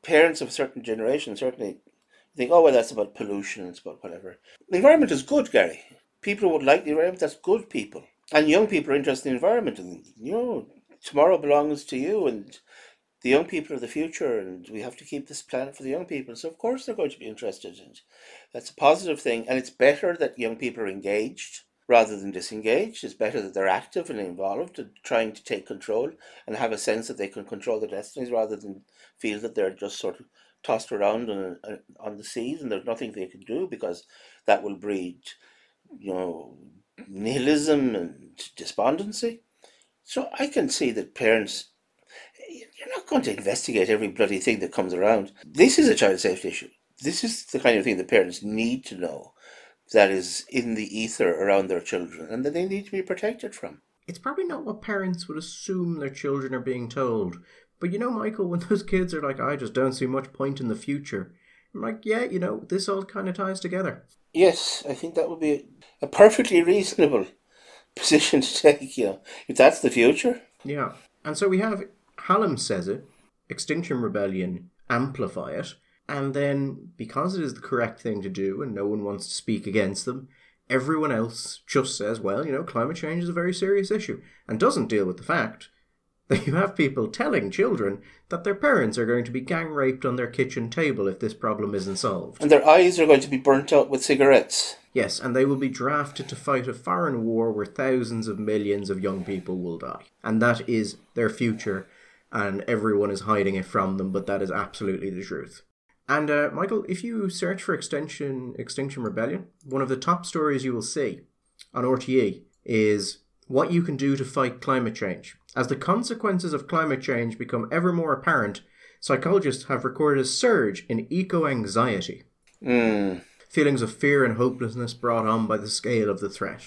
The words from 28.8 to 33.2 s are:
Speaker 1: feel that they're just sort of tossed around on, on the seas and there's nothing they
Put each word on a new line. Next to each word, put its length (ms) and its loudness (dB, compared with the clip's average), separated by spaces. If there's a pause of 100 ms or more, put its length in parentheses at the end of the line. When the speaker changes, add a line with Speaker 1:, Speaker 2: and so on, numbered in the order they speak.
Speaker 1:
feel 240 -4
that 140 -8
they're 200 0
just 240 -10
sort 220 -8
of 60 -20 (360)
tossed 300 -4
around 380 0
on, 280 -6 (400)
on 200 -12
the 60 -20
seas 360 -8
and 100 -8
there's 140 -6
nothing 280 -6
they 120 -8